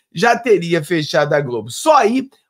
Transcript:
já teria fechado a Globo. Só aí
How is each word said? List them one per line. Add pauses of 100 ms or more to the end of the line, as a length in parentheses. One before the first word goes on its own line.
(140)
já
teria
fechado
a
Globo.
Só
aí (200)